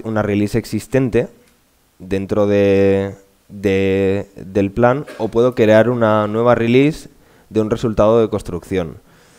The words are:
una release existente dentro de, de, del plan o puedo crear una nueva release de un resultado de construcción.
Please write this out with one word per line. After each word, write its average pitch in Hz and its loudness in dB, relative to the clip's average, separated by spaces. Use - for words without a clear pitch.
una 107 -2
release 104 -2
existente 117 -2
dentro 98 -2
de, 98 2
de, 98 -2
del 98 -4
plan 123 0
o 117 -6
puedo 120 0
crear 110 4
una 107 2
nueva 117 2
release 127 0
de 107 -2
un 107 0
resultado 113 2
de 107 0
construcción. 87 -6